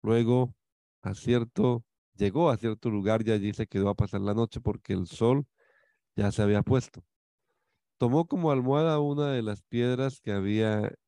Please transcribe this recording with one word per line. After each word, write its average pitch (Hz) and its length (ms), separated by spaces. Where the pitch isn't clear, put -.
Luego, 117 540
a 101 140
cierto, 120 680
llegó 123 340
a 117 80
cierto 113 320
lugar 107 380
y 113 40
allí 104 220
se 113 140
quedó 101 220
a 101 60
pasar 101 260
la 101 120
noche 117 280
porque - 320
el 92 140
sol 131 380
ya 101 160
se 107 100
había 104 220
puesto. - 400
Tomó 139 300
como 165 240
almohada 147 480
una 143 320
de 127 100
las 107 200
piedras 127 580
que 104 140
había 107 600